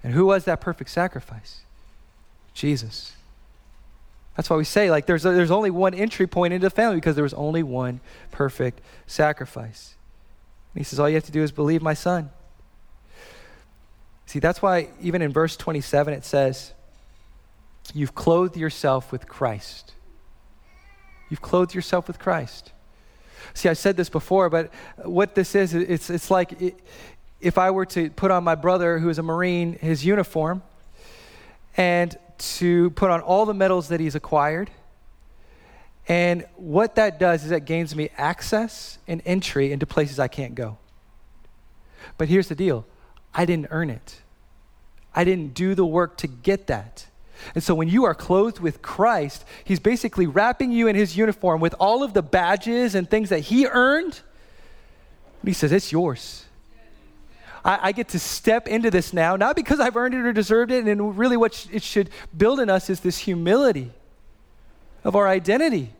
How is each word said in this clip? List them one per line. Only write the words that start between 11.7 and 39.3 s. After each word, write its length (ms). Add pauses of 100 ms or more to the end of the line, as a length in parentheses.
my 120
son." 360 (1900)
See, 140
that's 240
why 260 (140)
even 180
in 100
verse 240
twenty-seven 600
it 100
says, 480 (1200)
"You've 220
clothed 420
yourself 560
with 160
Christ." 640 (1400)
You've 140
clothed 320
yourself 340
with 100
Christ. 540 (800)
See, 160
I 60
said 240
this 100
before, 400
but 220 (340)
what 300
this 200
is, 200
it's, 340
it's 220
like 220 (100)
it, 180 (600)
if 180
I 120
were 160
to 240
put 200
on 140
my 100
brother, 440
who 120
is 80
a 40
Marine, 520
his 320
uniform, 560 (1120)
and 400 (220)
to 520
put 200
on 100
all 240
the 100
medals 340
that 120
he's 140
acquired, 560 (1400)
and 380 (100)
what 380
that 240
does 260
is 60
it 140
gains 300
me 220
access 840 (100)
and 180
entry 460